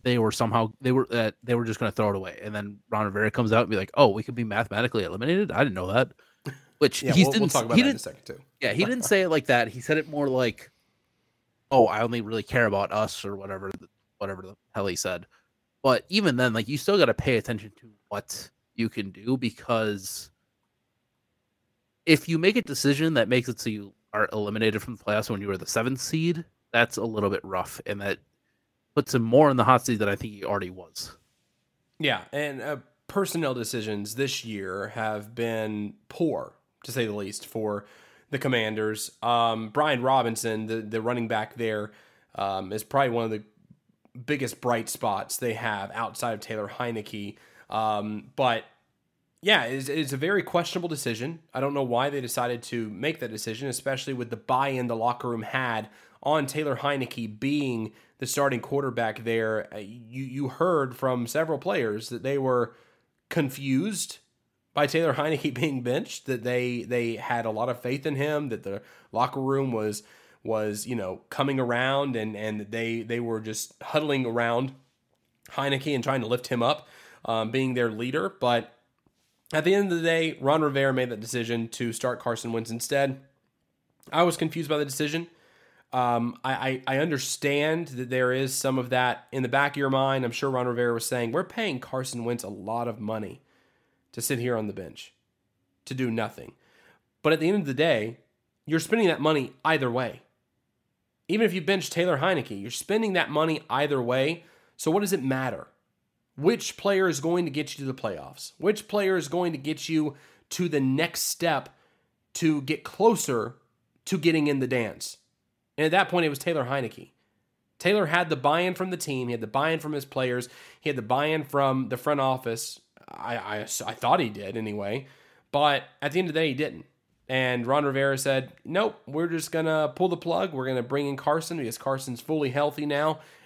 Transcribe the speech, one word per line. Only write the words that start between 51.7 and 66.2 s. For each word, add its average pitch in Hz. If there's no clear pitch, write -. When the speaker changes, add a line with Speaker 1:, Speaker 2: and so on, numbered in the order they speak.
Speaker 2:
know 139
why 127
they 143
decided 123
to 117
make 143
that 113
decision, 110
especially 135
with 120
the 117
buy-in 131
the 117
locker 120
room 113
had 117
on 147
Taylor 147
Heinicke 120
being 131
the 131
starting 135
quarterback 117
there. 113
Uh, 107
you, 117
you 131
heard 143
from 127
several 156
players 120
that 120
they 139
were 123
confused 139
by 147
Taylor 160
Heinicke 147
<laughs> 120
being 139
benched, 135